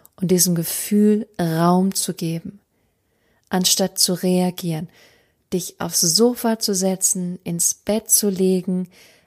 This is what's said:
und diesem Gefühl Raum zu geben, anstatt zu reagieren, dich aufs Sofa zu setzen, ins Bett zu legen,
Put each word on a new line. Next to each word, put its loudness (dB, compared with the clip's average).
und -2
diesem 4
Gefühl 2
Raum 2
zu -4
geben, -8
anstatt 0
zu 2
reagieren, -2
dich -6
aufs -2
Sofa 2
zu -2
setzen, -2
ins -2
Bett -4
zu 2
legen, 0